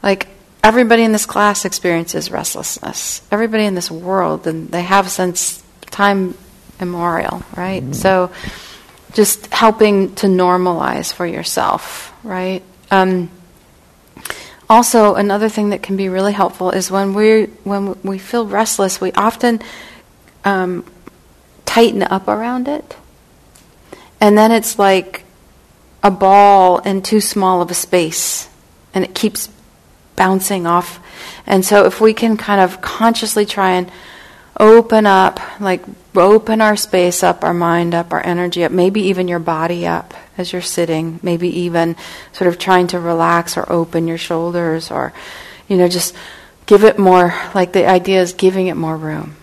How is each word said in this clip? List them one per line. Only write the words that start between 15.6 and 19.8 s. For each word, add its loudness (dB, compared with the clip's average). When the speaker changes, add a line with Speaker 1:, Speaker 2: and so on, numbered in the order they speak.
Speaker 1:
that -6
can -6
be -4
really -2
helpful -2
is -4
when -2
we, 4
when -6
we -8
feel -4
restless, -2
we -4
often, 0